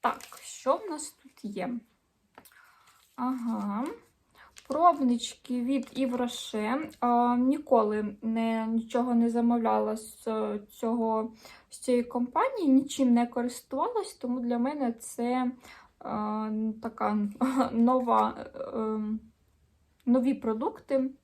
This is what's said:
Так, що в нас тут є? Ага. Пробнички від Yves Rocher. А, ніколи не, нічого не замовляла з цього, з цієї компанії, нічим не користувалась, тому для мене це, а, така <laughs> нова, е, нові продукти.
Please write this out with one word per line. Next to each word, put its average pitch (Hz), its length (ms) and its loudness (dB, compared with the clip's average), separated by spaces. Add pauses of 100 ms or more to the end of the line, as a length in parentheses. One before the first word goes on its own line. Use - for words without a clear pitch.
Так, - 420 -4
що - 340 -2
в 427 140 -10
нас 302 200 -8
тут - 340 -20
є? 202 260 -6 (1500)
Ага. 233 680 -2 (800)
Пробнички 269 960 2
від 262 220 0
Yves 254 320 -2
Rocher. 240 840 -4
А, 240 360 4
ніколи 220 840 2
не, 226 440 -2
нічого 233 480 0
не 233 160 4
замовляла 226 680 2
з - 320 -12 (400)
цього, 226 640 -2 (380)
з - 80 -20
цієї 247 240 2
компанії, 339 680 0
нічим 262 460 4
не 240 120 4
користувалась, 269 880 -4
тому 247 260 -4
для 240 180 -2
мене 262 340 -2
це, 247 600 -2 (460)
а, 214 520 -4 (320)
така 214 360 -2 (220)
<laughs> 262 320 0
нова, 233 840 2
е, 220 440 -4 (1080)
нові 254 280 4
продукти. 262 760 -2 (140)